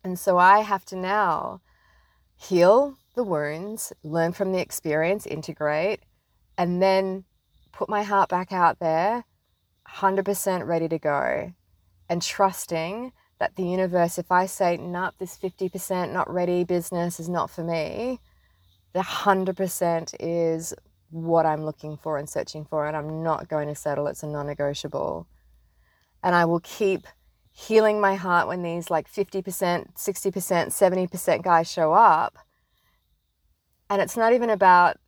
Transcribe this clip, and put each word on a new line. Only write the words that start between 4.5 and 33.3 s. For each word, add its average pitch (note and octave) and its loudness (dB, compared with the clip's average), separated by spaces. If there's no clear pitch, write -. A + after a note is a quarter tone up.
the F#3 0
experience, E3 -2
integrate, D#3 -4
and F3+ 0
then F#3+ 2
put - -6
my G#3 0
heart G3+ 2
back F3+ -4
out F3 2
there, F3+ 0
hundred G3 0
percent F#3+ -2
ready E3 0
to D#3+ -2
go, D3 -2
and E3+ -2
trusting F#3+ -2
that - -4
the F#3+ -4
universe, F3+ 0
if F3 -6
I F#3 4
say, F3+ 0
"Nah, F3 -6
this F3+ -12
fifty F#3 -6
percent F3+ -4
not F3+ -2
ready F3 0
business F3 -4
is E3 -8
not F3 -2
for - -10
me," E3+ -6
the F3+ -4
hundred F#3+ -2
percent E3+ -2
is E3 -2
what E3 0
I'm D#3 -2
looking D3+ -10
for D#3 -6
and D3 -8
searching - -8
for, D3+ -4
and D3+ -6
I'm D#3 -8
not E3 -2
going D3+ -4
to D3 -8
settle. C#3+ -4
It's - -8
a D#3 -10
non-negotiable. C#3+ -6
And F3+ 2
I F3 6
will E3+ 0
keep - -4
healing A3 2
my G3 2
heart F3 2
when F3 -4
these, E3+ -6
like, D#3+ -2
fifty G3 -4
percent, F3 -4
sixty F#3+ -4
percent, F3+ -2
seventy F#3 2
percent F3 -2
guys E3 4
show D#3 0
up. F3 6